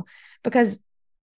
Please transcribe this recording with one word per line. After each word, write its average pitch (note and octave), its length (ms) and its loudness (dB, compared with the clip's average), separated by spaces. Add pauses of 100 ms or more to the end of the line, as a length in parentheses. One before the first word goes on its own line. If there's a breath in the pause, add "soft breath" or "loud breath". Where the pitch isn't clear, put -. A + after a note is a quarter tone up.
(440 soft breath)
Because, A#3 340 0 (600)